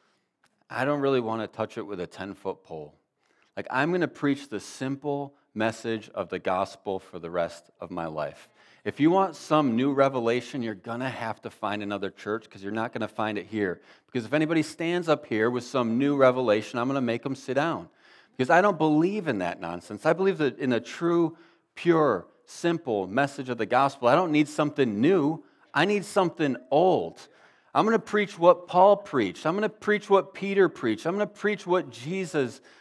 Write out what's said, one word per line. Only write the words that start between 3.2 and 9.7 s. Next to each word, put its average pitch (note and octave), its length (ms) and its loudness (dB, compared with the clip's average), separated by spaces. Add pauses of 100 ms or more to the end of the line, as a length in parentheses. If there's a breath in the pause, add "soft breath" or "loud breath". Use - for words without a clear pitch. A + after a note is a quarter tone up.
Like, G2+ 160 -10
I'm C#3+ 220 0
gonna F3 160 0
preach C#3+ 400 -2
the G#2+ 100 -8
simple C#3 760 -8 (160 soft breath)
message A2 640 -4
of F#2 160 -6
the F#2 80 -6
gospel F#2+ 600 -4
for F#2 200 -14
the E2 120 -10
rest E2+ 480 -6
of E2+ 120 -12
my E2+ 160 -6
life. D2+ 420 -8 (360 soft breath)
If - 140 -8
you D3+ 120 6
want F#3 260 2
some D3 400 0